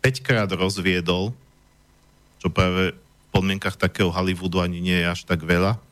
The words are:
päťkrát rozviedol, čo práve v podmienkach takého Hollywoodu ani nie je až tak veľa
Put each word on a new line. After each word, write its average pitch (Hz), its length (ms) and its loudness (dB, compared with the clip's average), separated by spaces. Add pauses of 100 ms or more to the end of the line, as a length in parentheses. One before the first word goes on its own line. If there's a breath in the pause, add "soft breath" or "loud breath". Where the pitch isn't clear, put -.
päťkrát 120 560 0
rozviedol, 92 800 0 (1040)
čo 95 80 -2
práve 92 480 0 (340)
v 101 80 2
podmienkach 95 400 -2
takého 92 320 2
Hollywoodu 92 480 -2
ani 87 240 -2
nie 90 160 2
je 85 80 0
až 87 160 -4
tak 80 240 -2
veľa 92 320 2 (140)